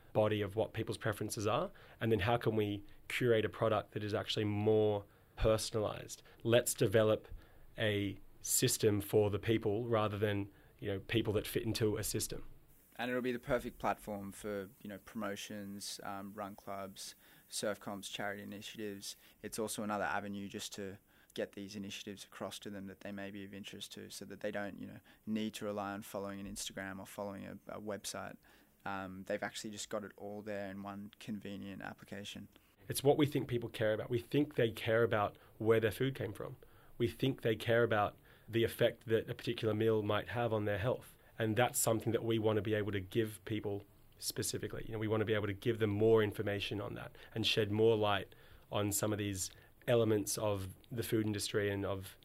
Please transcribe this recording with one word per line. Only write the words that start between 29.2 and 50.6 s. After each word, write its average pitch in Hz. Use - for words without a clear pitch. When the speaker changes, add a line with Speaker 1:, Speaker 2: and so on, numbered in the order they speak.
Speaker 2:
they've 101
actually 104
just 104
got 104
it 95
all 104
there 101
in 98
one 101
convenient 101
application. 101
Speaker 1:
It's -
what 139
we 151
think 139
people 117
care 110
about. 107
We 120
think 147
they 117
care 113
about 107
where 113
their 110
food 135
came 107
from. -
We 117
think 131
they 113
care 117
about 107
the 113
effect -
that 110
a 117
particular 113
meal 110
might 104
have 120
on 107
their 104
health. 113
And 110
that's 123
something 110
that 113
we 113
wanna 107
be 107
able 107
to 101
give 107
people 101
specifically. -
You 110
know, 113
we 110
wanna 107
be 110
able 104
to 101
give 107
them 107
more 110
information 101
on 110
that 117
and 110
shed 104
more 110
light 104
on 104
some 107
of 104
these 101
elements 110
of 101